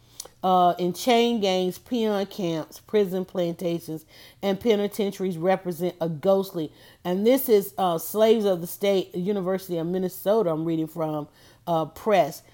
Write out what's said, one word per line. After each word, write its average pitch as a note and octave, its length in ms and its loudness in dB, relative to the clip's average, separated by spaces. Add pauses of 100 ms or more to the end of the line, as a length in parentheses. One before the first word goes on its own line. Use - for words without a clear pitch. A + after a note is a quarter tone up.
(440)
uh, F3+ 340 6
in F3+ 140 -2
chain A#3 480 2
gangs, F#3 380 0
peon G#3+ 480 -2
camps, E3 540 -6
prison F#3+ 440 0
plantations, E3+ 840 -4 (360)
and G3 180 -2
penitentiaries G3+ 800 -2
represent F3+ 640 -2
a E3+ 80 -2
ghostly. F3 640 -2 (340)
And F#3 200 0
this C4+ 220 4
is, G3+ 300 2
uh, F3 220 0
Slaves A3 440 2
of F#3 160 0
the E3+ 80 -10
State, G3 480 -2
University F#3 600 -4
of E3 100 -4
Minnesota, F#3 600 0
I'm D#3+ 160 -2
reading D#3+ 220 -2
from, D#3 400 -6 (400)
uh, D#3+ 180 0
press. F3 560 0 (120)